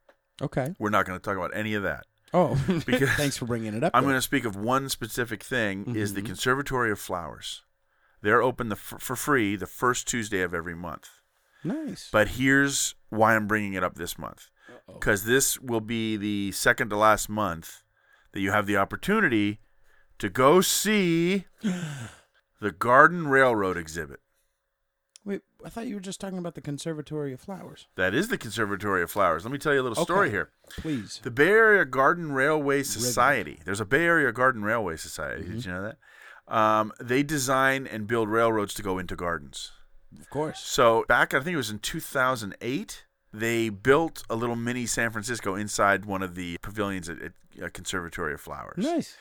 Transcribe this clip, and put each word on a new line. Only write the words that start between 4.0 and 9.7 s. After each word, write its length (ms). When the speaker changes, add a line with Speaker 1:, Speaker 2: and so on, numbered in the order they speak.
Speaker 1:
though. 60
Speaker 2:
gonna 120
speak 220
of 120
one 320
specific 540
thing, 520
is 200
the 60
Speaker 1:
Mm-hmm. 80
Speaker 2:
Conservatory 600
of 80
Flowers. 640
They're 200
open 280
the 60
f-, 240
for 160
free 380
the 120
first 420